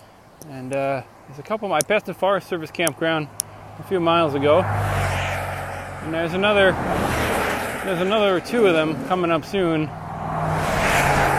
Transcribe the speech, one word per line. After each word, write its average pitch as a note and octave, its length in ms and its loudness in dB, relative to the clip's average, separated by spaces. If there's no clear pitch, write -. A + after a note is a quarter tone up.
And, C3 260 -8
uh, C#3 280 0
there's C#3 120 -18
a C#3+ 40 -12
couple, G#3+ 300 -4
I D3+ 80 2
passed G3+ 240 0
the F#3 80 -8
Forest F#3+ 360 -2
Service D#3+ 220 -6
campground D#3+ 580 -2
a D#3 60 -12
few G3 140 -2
miles E3 360 2
ago. D3 260 4
And - 1500 -4
there's E3 220 -2
another, G3 380 6
there's F3+ 200 -2
another G3 380 4
two A#3 260 2
of F3 80 6
them D#3 340 0
coming F3+ 220 2
up D#3+ 160 2
soon. E3 400 0